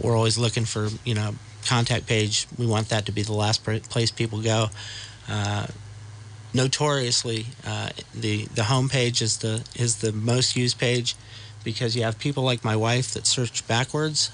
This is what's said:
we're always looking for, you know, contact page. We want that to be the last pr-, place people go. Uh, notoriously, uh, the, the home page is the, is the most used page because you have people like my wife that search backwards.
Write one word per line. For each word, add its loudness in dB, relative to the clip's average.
we're 4
always 4
looking 2
for, 0
you 0
know, 0
contact 2
page. 2
We 0
want 2
that 0
to -4
be 0
the -2
last 2
pr-, 0
place 0
people -2
go. 4
Uh, -2
notoriously, 2
uh, -4
the, 0
the -2
home 4
page 2
is 0
the, -2
is 0
the 0
most 2
used 0
page 0
because -2
you 0
have 0
people -2
like 2
my 2
wife 2
that -2
search 0
backwards. 0